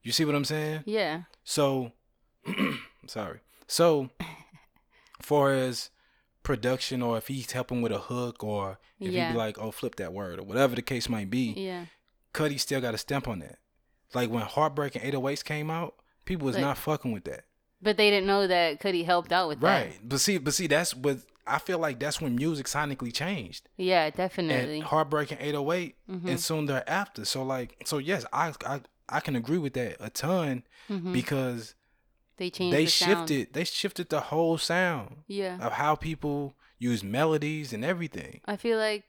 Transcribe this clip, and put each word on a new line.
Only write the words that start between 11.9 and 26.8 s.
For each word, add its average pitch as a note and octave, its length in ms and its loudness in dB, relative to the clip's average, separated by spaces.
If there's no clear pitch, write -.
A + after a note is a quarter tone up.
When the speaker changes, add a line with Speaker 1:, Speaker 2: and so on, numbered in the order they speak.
Speaker 1:
Cudi D3 260 -2
still C3+ 220 0
got A#2+ 120 -2
a G#2+ 40 -4
stamp C#3 300 -4
on G#2 120 -4
that. - 180 -14
Like, B2 160 0
when A2+ 140 0
Heartbreak C#3+ 520 0
and A#2 80 -6
eight C#3 120 -2
oh C3+ 120 0
eights C#3+ 160 -2
came D3+ 260 -4
out, E3 260 -6
people E3+ 200 -2
was C3 100 2
Speaker 2:
Like, - 80 2
Speaker 1:
not C#3+ 140 0
fucking D3+ 340 0
with G#2 140 -6
that. C#2+ 200 -10
Speaker 2:
but G3+ 160 2
they G#3+ 120 8
didn't G3+ 180 4
know G3 200 6
that E3+ 320 4
Cudi F3+ 260 0
helped F3 280 2
out F3+ 160 4
with D3 100 -4
that. D3 80 4
Speaker 1:
Right. A#2+ 360 2
But B2+ 180 -2
see, G3 160 4
but C#3+ 160 0
see, F3+ 140 0
that's D3+ 280 4
what, C3 240 0
I B2+ 140 2
feel F3+ 200 -2
like D3 200 0
that's D3 220 -2
when C3+ 140 0
music C#3+ 320 0
sonically C#3 460 -2
changed. D3 640 -6
Speaker 2:
Yeah, F3+ 300 4
Speaker 1:
And D#3 100 -4
Speaker 2:
definitely. D3+ 640 0
Speaker 1:
Heartbreak D3+ 520 0
and D3 100 -8
eight D3 140 -2
oh C#3+ 180 0
eight F3 220 -4
Speaker 2:
Mm-hmm. F3+ 200 -6
Speaker 1:
and C3+ 100 0
soon D#3 280 -2
thereafter. C#3+ 580 -2